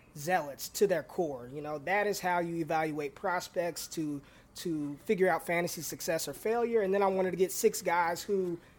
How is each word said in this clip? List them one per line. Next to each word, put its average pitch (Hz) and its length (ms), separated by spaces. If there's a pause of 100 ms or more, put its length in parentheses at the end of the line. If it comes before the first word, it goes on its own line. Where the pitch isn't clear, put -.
(180)
zealots 147 520
to - 180
their 170 160
core. 135 500
You 151 80
know, 151 180
that 190 280
is 196 120
how 180 200
you 170 180
evaluate 156 580
prospects 175 720
to, 147 320 (380)
to 147 480
figure 190 240
out 170 160
fantasy 170 360
success 160 460
or 143 60
failure. 233 480
And 190 120
then 202 100
I 196 40
wanted 190 240
to 175 60
get 180 160
six - 280
guys 170 400
who 185 360 (220)